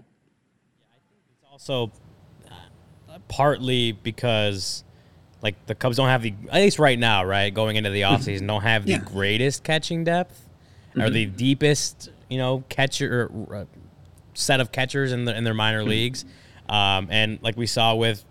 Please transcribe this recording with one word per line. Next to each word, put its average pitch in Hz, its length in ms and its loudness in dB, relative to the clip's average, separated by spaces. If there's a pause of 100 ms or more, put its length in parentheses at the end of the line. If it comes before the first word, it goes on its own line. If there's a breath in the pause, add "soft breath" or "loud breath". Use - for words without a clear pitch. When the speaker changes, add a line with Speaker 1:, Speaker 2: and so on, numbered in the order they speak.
(1400)
Speaker 1:
It's - 100 -20
also, 127 400 -4 (580)
uh, - 680 -20 (100)
partly 127 640 2
because, 107 960 -2 (560 soft breath)
like, 107 240 -4
the 113 100 -6
Cubs 123 220 -2
don't 135 100 4
have 127 140 4
the, 113 120 -4 (160)
at 170 120 2
least 202 180 4
right 139 180 6
now, 110 280 2
right, 101 280 0
going 110 220 0
into 107 140 0
the 101 140 0
Speaker 2:
Mm-hmm. 98 120 4
Speaker 1:
offseason, 98 320 -2
don't 104 140 -2
have 110 240 2
the 98 60 0
Speaker 2:
Yeah. - 80 0
Speaker 1:
greatest 104 640 -2
catching 165 420 -4
depth 175 420 -2 (480 soft breath)
or - 80 0
Speaker 2:
Mm-hmm. 92 100 2
Speaker 1:
the 110 120 2
deepest, 131 840 0 (200)
you 127 80 -4
know, 131 320 -2
catcher 131 640 -2
or, 107 220 -12
uh, 101 100 -12 (680)
set 135 280 2
of 120 100 -4
catchers 131 400 -2
in 120 140 -2
the, 117 100 -2
in 113 80 -4
their 113 120 0
minor 110 260 2
Speaker 2:
Mm-hmm. 107 80 -2
Speaker 1:
leagues. 117 360 -2 (440 loud breath)
Um, 98 400 2
and 107 320 0
like 110 160 -4
we 117 80 -2
saw 113 300 2
with 113 360 0